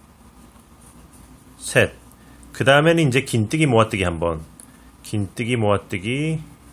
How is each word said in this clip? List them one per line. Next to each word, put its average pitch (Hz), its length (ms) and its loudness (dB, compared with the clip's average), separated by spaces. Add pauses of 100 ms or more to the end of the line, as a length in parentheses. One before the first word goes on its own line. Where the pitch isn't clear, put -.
(1600)
셋. - 360 0 (600)
그 - 100 -6
다음에는 151 440 4
이제 131 160 0
긴뜨기 123 420 -2
모아뜨기 113 380 2
한 85 160 -2
번. 82 220 -4 (600)
긴뜨기 110 560 -6
모아뜨기 113 840 -4 (320)